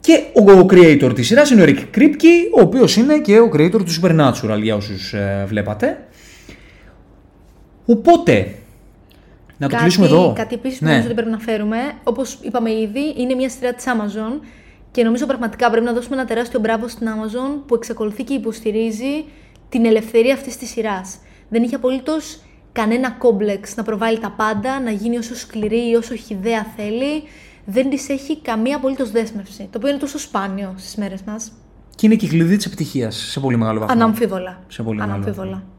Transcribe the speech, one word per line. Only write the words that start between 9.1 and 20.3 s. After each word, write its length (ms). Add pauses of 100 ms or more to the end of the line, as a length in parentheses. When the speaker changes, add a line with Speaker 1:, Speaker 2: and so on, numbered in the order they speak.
Speaker 1:
να 120
το 40
Speaker 2:
Κάτι, 100
Speaker 1:
κλείσουμε 240
εδώ. 300
Speaker 2:
κάτι 180
επίσης 240
που 60
Speaker 1:
Ναι. 60
Speaker 2:
νομίζω 160
ότι 100
πρέπει 140
να 80
φέρουμε, 380 (280)
όπως 360
είπαμε 300
ήδη, 460
είναι 180
μια 140
σειρά 240
της 140
Amazon 540 (500)
και 140
νομίζω 220
πραγματικά 440
πρέπει 160
να 60
δώσουμε 240
ένα 80
τεράστιο 360
μπράβο 280
στην 180
Amazon 600
που 80
εξακολουθεί 480
και 120
υποστηρίζει 880 (440)
την 180
ελευθερία 480